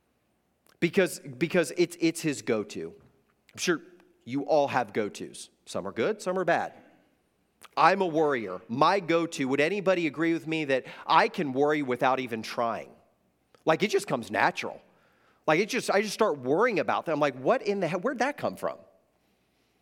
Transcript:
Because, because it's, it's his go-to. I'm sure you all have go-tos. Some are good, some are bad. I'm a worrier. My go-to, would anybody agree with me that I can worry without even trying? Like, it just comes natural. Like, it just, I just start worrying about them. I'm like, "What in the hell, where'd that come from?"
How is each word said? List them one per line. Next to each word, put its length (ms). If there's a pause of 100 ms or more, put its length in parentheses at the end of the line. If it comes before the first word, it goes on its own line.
(800)
Because, 400
because 580
it's, 240
it's 200
his 220
go-to. 500 (600)
I'm 60
sure 220 (440)
you 180
all 260
have 240
go-tos. 560 (160)
Some 240
are 40
good, 300
some 160
are 60
bad. 300 (1000)
I'm 260
a 40
worrier. 600
My 320
go-to, 480
would 120
anybody 460
agree 260
with 140
me 200
that 180 (220)
I 220
can 240
worry 300
without 380
even 200
trying? 500 (720)
Like, 180
it 60
just 180
comes 240
natural. 500 (680)
Like, 140
it 80
just, 220
I 120
just 100
start 280
worrying 400
about 260
them. 80
I'm 60
like, 180
"What 240
in 160
the 80
hell, 140
where'd 180
that 180
come 200
from?" 220 (1040)